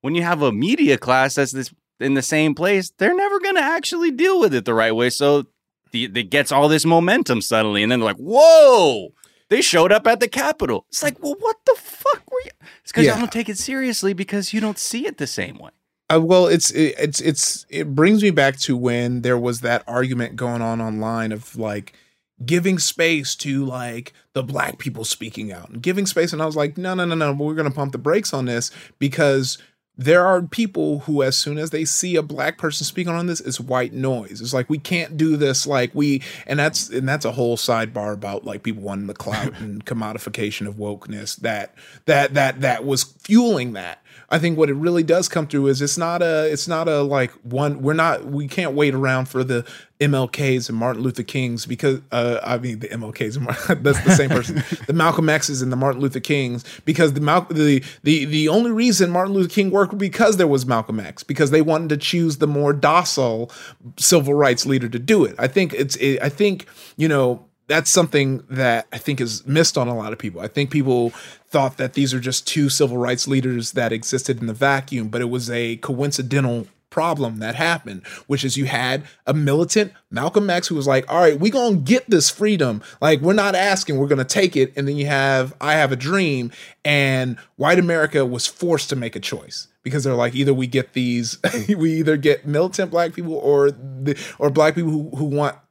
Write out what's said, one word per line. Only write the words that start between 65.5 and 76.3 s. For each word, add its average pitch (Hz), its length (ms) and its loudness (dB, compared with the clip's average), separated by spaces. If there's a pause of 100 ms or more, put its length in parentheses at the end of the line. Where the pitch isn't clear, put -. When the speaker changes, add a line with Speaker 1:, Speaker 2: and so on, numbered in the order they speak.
Speaker 2:
it's, 135 220 -4
it, 135 260 0
I 143 60 0
think, 190 380 0 (300)
you 156 120 0
know, 131 360 2 (220)
that's - 240 2
something 139 600 2
that 123 420 0
I - 60 -10
think 139 220 -4
is 113 260 -6
missed 156 320 2
on 123 80 0
a 120 100 -4
lot 107 160 -6
of 110 60 -10
people. 87 220 -10
I 104 80 -8
think 143 220 -4
people 127 400 0 (400)
thought 135 260 0
that - 160 -6
these 139 200 0
are 131 60 -2
just 127 280 -4
two 143 220 0
civil 131 300 0
rights 123 300 -2
leaders 127 440 -2
that 117 200 -2
existed 120 480 -4
in 120 80 -6
the 110 40 -6
vacuum, 135 560 -2
but 117 120 -6
it 120 100 -4
was 120 200 -4
a 117 260 -4
coincidental 131 920 -2 (240)